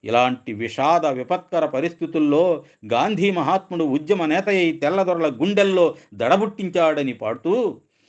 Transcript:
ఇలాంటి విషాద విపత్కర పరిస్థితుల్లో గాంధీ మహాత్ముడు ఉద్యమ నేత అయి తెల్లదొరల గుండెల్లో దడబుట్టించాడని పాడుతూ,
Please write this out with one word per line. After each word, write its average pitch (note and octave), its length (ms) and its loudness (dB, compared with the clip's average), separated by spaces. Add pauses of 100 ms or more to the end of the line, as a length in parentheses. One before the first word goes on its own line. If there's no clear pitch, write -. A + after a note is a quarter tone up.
ఇలాంటి B2 480 0
విషాద C3+ 540 0
విపత్కర D#3 600 -2
పరిస్థితుల్లో D#3 960 0 (280)
గాంధీ F#3 380 0
మహాత్ముడు E3+ 540 -2
ఉద్యమ D3+ 420 0
నేత F#3 220 0
అయి F3+ 240 2
తెల్లదొరల E3+ 560 0
గుండెల్లో F#3 680 2 (200)
దడబుట్టించాడని E3 1000 0
పాడుతూ, C#3 680 -4 (280)